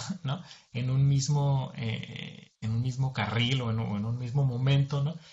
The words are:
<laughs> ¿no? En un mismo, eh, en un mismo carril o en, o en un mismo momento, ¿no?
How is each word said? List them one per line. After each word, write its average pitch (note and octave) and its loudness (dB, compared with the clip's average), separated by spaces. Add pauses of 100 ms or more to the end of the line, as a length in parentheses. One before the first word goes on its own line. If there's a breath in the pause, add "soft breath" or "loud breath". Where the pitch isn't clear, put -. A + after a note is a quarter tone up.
<laughs> - -6
¿no? C#3+ -4 (320 loud breath)
En B2 -2
un C3+ 4
mismo, C#3 2
eh, - -8
en A2 -2
un A2+ 0
mismo C3 0
carril A#2 0
o A#2 -2
en, A2 0
o G#2 -2
en G2+ -2
un A#2 -2
mismo B2+ 0
momento, C#3 2
¿no? E3 -2 (140 loud breath)